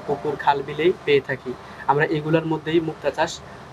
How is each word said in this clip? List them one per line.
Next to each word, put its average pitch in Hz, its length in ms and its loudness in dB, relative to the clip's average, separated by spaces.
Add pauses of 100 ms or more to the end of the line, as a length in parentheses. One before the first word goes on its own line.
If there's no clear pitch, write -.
পুকুর, 147 280 -4
খাল, 143 260 0
বিলেই 151 320 2 (120)
পেয়ে 143 160 4
থাকি। 127 320 -6 (340)
আমরা 143 180 4
এগুলোর 160 400 0
মধ্যেই 160 340 0
মুক্তা 151 320 -4
চাষ 165 280 -2 (320)